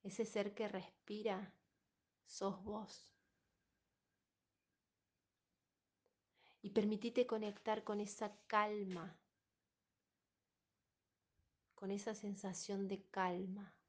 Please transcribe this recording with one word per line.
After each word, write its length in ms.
ese 200
ser 140
que 120
respira, 840
sos 380
vos. 300
Y 80
permitite 580
conectar 560
con 160
esa 280
calma, 720
con 160
esa 240
sensación 720
de 220
calma. 680